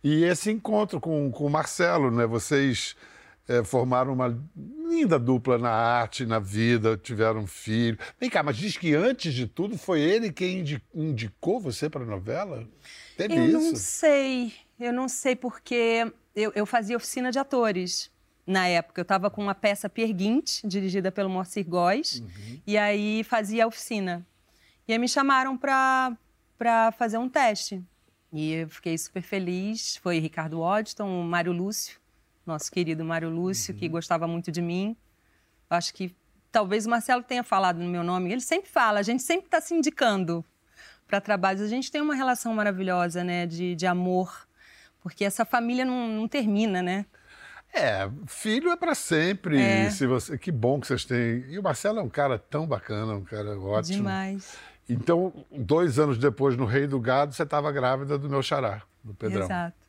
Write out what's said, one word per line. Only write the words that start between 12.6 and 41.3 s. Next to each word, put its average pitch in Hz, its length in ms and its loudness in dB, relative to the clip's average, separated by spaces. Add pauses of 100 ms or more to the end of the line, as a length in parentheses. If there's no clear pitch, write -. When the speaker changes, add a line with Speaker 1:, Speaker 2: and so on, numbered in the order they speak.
Speaker 1:
Teve 214 200 0
Speaker 2:
Eu - 100 6
Speaker 1:
isso? 320 120 6
Speaker 2:
não 320 180 2
sei, 269 760 2 (260)
eu 240 120 -2
não 254 160 -2
sei 254 280 0
porque 233 760 0 (240)
eu, 214 200 0
eu 208 100 2
fazia 226 320 0
oficina 254 340 -4
de 240 80 -2
atores 220 720 0 (360)
na 185 220 2
época. 170 340 0
Eu - 20 -2
tava 190 260 2
com 208 120 -8
uma 202 120 0
peça 202 320 0
Perguinte, 220 800 0
dirigida 190 460 -2
pelo 196 160 -2
Moacir 185 400 -4
Góes, 180 520 0
Speaker 1:
Uhum. 104 460 -14
Speaker 2:
e 208 120 2
aí 208 440 0
fazia 220 420 0
a - 20 2
oficina. 190 600 -6 (640)
E 226 40 0
aí 226 60 2
me 247 100 2
chamaram 269 480 2
pra, 262 600 2 (420)
pra 226 340 4
fazer 226 260 -2
um 254 100 -2
teste. 220 520 0 (520)
E 156 220 -2
eu 160 140 -4
fiquei 165 300 -4
super - 240 -8
feliz. 190 800 -4
Foi 175 160 0
Ricardo 160 420 -4
Waddington, 202 480 -2 (120)
o - 40 -2
Mário 170 280 0
Lúcio, 185 460 -4 (480)
nosso 156 260 -6
querido 165 320 -2
Mário 165 260 -2
Lúcio, 180 440 -4
que 135 120 -6
Speaker 1:
Uhum. 156 60 -4
Speaker 2:
gostava 170 340 0
muito 170 240 -4
de 165 100 -4
mim. 185 360 -2 (720)
Eu 170 60 2
acho - 180 -2
que 180 180 -8 (380)
talvez 208 360 2
o 233 40 -2
Marcelo 240 320 0
tenha 247 220 -4
falado 185 340 2
no 175 100 -4
meu 175 140 -2
nome. 180 300 -2
Ele 254 80 -2
sempre 339 280 -2
fala, 220 300 4
a 202 40 2
gente 240 200 0
sempre 359 260 0
tá 330 120 2
se 330 140 -8
indicando 202 720 2 (600)
pra 196 140 0
trabalhos. 196 420 0